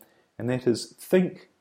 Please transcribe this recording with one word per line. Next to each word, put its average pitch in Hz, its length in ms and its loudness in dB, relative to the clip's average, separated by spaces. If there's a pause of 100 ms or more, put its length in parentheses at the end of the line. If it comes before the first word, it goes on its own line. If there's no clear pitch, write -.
(380)
and 113 120 -6
that 127 160 -2
is 110 340 0
think - 500 0 (120)